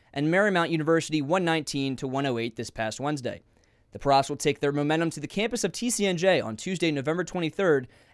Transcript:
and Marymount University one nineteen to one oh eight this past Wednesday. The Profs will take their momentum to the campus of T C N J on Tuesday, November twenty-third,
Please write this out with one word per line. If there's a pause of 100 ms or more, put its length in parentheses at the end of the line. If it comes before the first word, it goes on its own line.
(160)
and
Marymount
University
one
nineteen
to
one
oh
eight
this
past
Wednesday. (480)
The
Profs
will
take
their
momentum
to
the
campus
of
T
C
N
J
on
Tuesday,
November
twenty-third, (260)